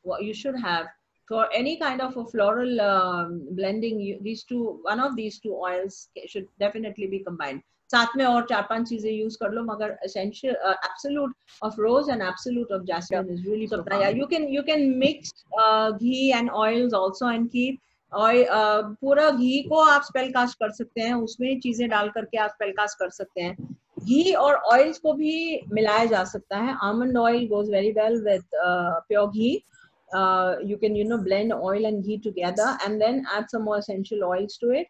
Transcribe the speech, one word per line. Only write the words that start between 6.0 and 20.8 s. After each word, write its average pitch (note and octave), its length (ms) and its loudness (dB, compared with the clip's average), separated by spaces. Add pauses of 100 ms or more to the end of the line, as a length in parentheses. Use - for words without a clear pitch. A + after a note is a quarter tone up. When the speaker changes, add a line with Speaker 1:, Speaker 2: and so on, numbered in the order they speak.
Speaker 1:
ca-, - 120 -16
should F#3+ 200 -12 (120)
definitely G3+ 480 -4
be G3 120 -6
combined. D3+ 420 -8 (300)
साथ A#3 160 4 (100)
में C4 80 2
और A#3+ 240 4
चार G#3 120 2
पांच A3+ 280 -2
चीजें A3 220 -4
यूज़ A3 260 -4
कर G#3 140 -4
लो, A#3 120 -4
मगर G#3+ 420 -6
essential, G#3 500 -4 (100)
uh, F#3+ 180 2
Absolute C#4+ 480 -4 (300)
of G#3+ 160 -6
Rose B3 300 2
and A#3 140 -2
Absolute A#3+ 500 -4
of F#3+ 140 -4
Jasmine F#3 420 -4
Speaker 2:
Yeah. F3+ 60 -6
Speaker 1:
is F3+ 120 -6
really A3 220 -4
Speaker 2:
So, G#3 140 -4
Speaker 1:
profound. G3 200 -2
Yeah, G3 80 4
you B3+ 180 -2
can, D#4 220 -2
you C#4 140 -2
can C#4+ 360 2
mix, D4 320 0 (280)
uh, A3 320 4
ghee B3+ 420 2
and A#3+ 180 2
oils A3+ 420 2
also F#3+ 340 0
and A#3 240 0
keep B3+ 280 -2 (360)
oil, A3+ 360 6
uh, G#3+ 500 2
पूरा C#4+ 280 6
घी C4 400 2
को D#4 60 2
आप D4+ 280 8
स्पेल C4 280 -4
कास्ट B3 240 0
कर G#3+ 160 -4
सकते A3+ 300 -8